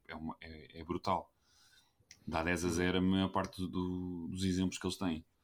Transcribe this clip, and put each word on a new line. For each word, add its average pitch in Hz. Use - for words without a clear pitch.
é 82
uma, 80
é, 80
é 80
brutal. 87
Dá 80
dez 87
a 90
zero 90
a -
maior 95
parte 95
do, 90
dos 92
exemplos 92
que -
eles 90
têm. 82